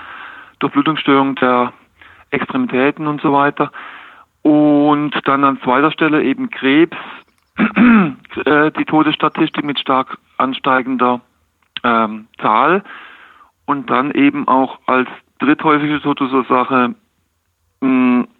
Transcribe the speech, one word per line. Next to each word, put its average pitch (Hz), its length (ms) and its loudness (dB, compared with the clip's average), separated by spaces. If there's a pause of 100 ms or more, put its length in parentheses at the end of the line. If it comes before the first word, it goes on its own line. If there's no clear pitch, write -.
(580)
Durchblutungsstörung 139 800 0
der 123 380 0 (580)
Extremitäten 131 720 -2
und 147 160 -6
so 147 120 0
weiter. 143 380 0 (680)
Und 147 680 4 (140)
dann 139 180 2
an 135 180 0
zweiter 139 300 2
Stelle 151 320 0
eben 127 260 -2
Krebs, 143 480 0 (320)
<clears throat> - 260 -20
äh, 156 1160 2
die 147 140 -4
Todesstatistik 156 800 -2
mit 143 140 -4
stark 131 400 -2 (220)
ansteigender, 127 840 -2 (640)
ähm, 113 420 0 (160)
Zahl. 135 400 2 (880)
Und 139 200 -4
dann 127 220 0
eben 143 360 0
auch 131 380 0
als 127 240 0 (300)
dritthäufigste 151 600 0
Todesursache, 127 960 0 (840)
mh, 127 440 2 (140)